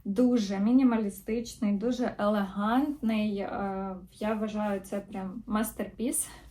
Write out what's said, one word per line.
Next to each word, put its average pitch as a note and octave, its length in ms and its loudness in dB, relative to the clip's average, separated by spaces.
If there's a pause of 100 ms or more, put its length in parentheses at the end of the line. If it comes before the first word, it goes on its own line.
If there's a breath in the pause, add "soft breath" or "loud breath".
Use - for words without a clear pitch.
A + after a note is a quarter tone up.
дуже G3+ 540 2
мінімалістичний, A3+ 1160 2
дуже A#3 460 0
елегантний. G#3+ 1200 0
Е, F#3+ 580 -4 (160)
я G#3+ 220 -2
вважаю, G#3 460 -2
це G3+ 200 -6
прям F#3+ 460 -8
мастерпіс. A3 840 -2 (220 loud breath)